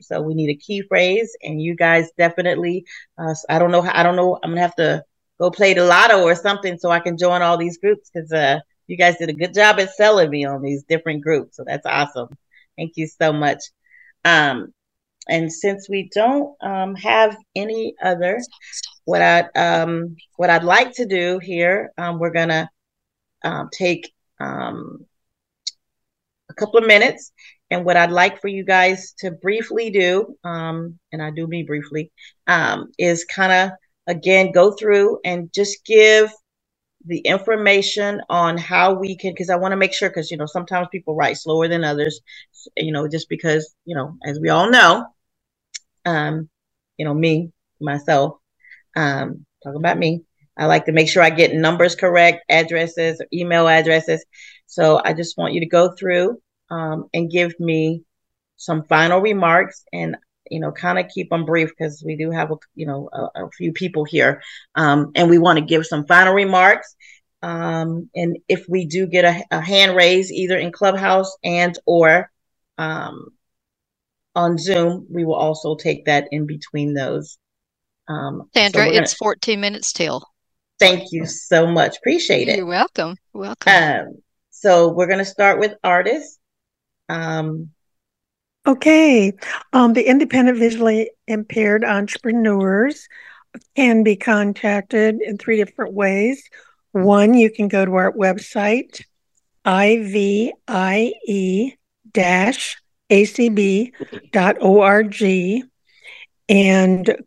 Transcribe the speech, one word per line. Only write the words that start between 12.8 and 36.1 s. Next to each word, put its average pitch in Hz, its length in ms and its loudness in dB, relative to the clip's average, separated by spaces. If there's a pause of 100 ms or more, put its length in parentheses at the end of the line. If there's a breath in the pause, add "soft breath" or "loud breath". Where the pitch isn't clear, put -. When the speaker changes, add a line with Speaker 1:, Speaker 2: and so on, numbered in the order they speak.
Speaker 1:
you 160 100 -6
so 156 260 -2
much. 147 260 -2 (680 soft breath)
Um, 147 500 2 (540)
and 165 220 -4
since 196 380 -6
we 196 240 -8
don't, 269 480 -2
um, 190 360 -8
have 214 400 0 (200)
any 220 460 -8
other, 185 380 -2 (640 loud breath)
what 175 180 0
I, 170 180 4 (140)
um, 170 640 -2 (200)
what 175 140 0
I'd 165 140 2
like 233 300 2
to 247 120 -4
do 185 360 -2
here, 180 540 -2
um, 170 220 -8
we're 170 120 -4
gonna, 165 380 -2 (720)
um, 151 300 -8
take, 175 400 -4 (280)
um, 64 640 -12 (1400)
a - 40 -20
couple 269 240 -2
of 226 80 4
minutes, 220 460 2 (380 soft breath)
and 175 160 -4
what 175 100 2
I'd 175 160 2
like 185 280 0
for 202 80 -8
you 196 160 -8
guys 190 560 0
to 190 100 -8
briefly 220 600 -6
do, 196 540 0
um, 165 540 -10 (120)
and 160 120 -10
I 156 80 -8
do 165 160 -10
mean 165 180 -8
briefly, 151 480 -8 (340 soft breath)
um, 147 520 -2
is 170 260 0
kinda, 190 540 0 (280)
again, 180 460 0
go 185 200 6
through 202 520 0
and 175 300 -8
just 202 320 -4
give 214 440 6 (760)